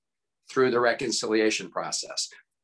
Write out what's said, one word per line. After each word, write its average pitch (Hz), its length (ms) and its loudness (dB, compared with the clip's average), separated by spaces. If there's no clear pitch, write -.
through 127 220 4
the 117 80 2
reconciliation 110 920 0
process, - 600 -8